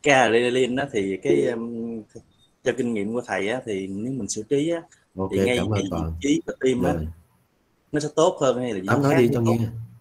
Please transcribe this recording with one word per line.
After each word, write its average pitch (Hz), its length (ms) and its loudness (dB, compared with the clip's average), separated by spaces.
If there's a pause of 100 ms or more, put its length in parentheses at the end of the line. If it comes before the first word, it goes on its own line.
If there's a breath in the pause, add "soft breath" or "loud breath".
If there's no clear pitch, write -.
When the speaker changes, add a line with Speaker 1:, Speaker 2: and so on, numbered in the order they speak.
Speaker 1:
cái 143 100 4
adrenaline 123 600 4
đó 139 160 -4
thì 95 320 -2
cái, 139 220 2
um, 117 560 -6 (640)
theo 120 140 0
kinh 120 160 -2
nghiệm 107 200 -4
của 120 120 -4
thầy 98 240 -4
á, 127 160 -4
thì 98 220 -6
nếu 104 260 -8
mình 110 160 -6
xử 107 140 -6
trí 143 260 0
á, 165 120 -2 (340 soft breath)
Speaker 2:
Ok, 95 160 -4
Speaker 1:
thì 98 140 2
ngay 123 120 2
Speaker 2:
cảm 110 100 -2
ơn 107 60 0
Speaker 1:
cái 98 100 0
vị 95 80 -4
Speaker 2:
con. 82 300 -4
Speaker 1:
trí 151 240 2
của - 140 -8
tim 127 240 0
á, 87 100 2
Speaker 2:
Rồi. 80 140 -4 (840)
Speaker 1:
nó 147 80 -2
sẽ 147 160 -6
tốt 180 260 4
hơn 127 160 4
hay 123 160 -2
là 95 140 -4
Speaker 2:
Tám 117 100 4
Speaker 1:
gì 143 60 2
Speaker 2:
nói 139 100 4
Speaker 1:
khác 135 60 6
Speaker 2:
đi 120 80 6
Speaker 1:
nó 139 60 2
Speaker 2:
cho 120 120 2
Speaker 1:
tốt? 113 140 4
Speaker 2:
nghe. 113 80 0 (340)